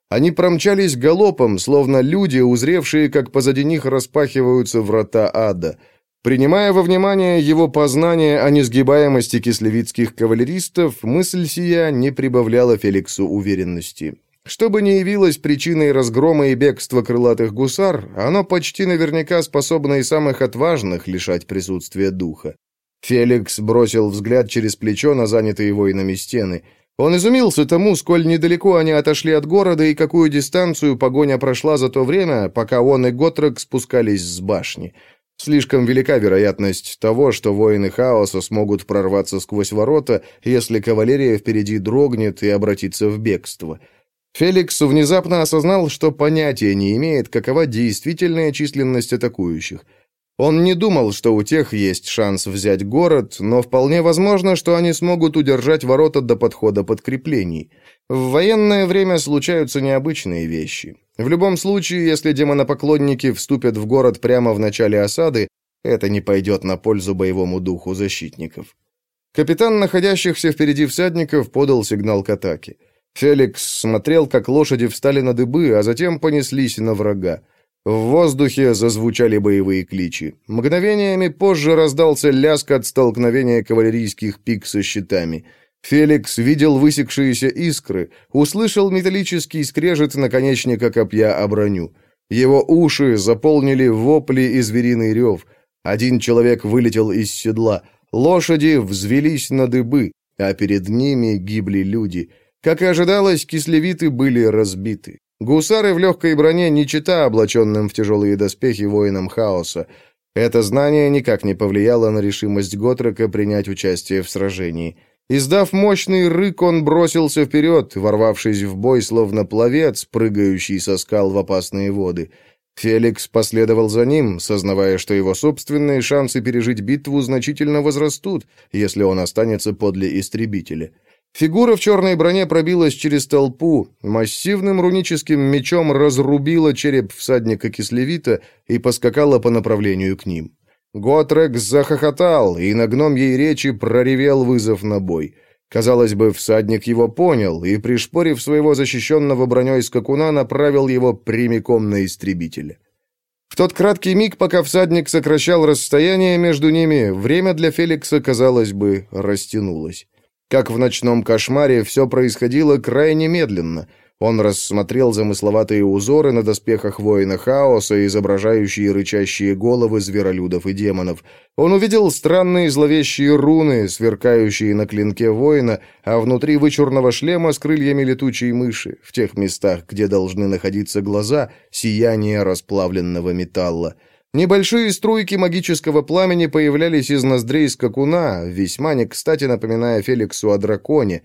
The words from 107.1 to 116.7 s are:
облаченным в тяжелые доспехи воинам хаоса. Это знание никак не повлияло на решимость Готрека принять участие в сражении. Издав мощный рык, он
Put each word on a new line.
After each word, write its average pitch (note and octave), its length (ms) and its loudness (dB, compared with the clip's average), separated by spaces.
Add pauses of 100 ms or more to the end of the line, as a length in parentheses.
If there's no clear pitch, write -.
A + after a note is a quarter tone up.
облаченным G#2+ 640 2
в - 40 -20
тяжелые G#2 420 0
доспехи G2+ 480 -2
воинам G2+ 460 0
хаоса. F#2 580 -4 (480)
Это A#2 260 2
знание C#3+ 480 2
никак B2 340 0
не G2 120 -2
повлияло G#2+ 560 2
на G#2+ 80 0
решимость G2+ 580 -2
Готрека A2+ 520 -2
принять G#2 380 -2
участие F#2+ 540 -4
в F2+ 80 -10
сражении. F2+ 680 -6 (300)
Издав C#3+ 460 0
мощный F#3+ 540 2
рык, F3 340 -2
он E3 240 2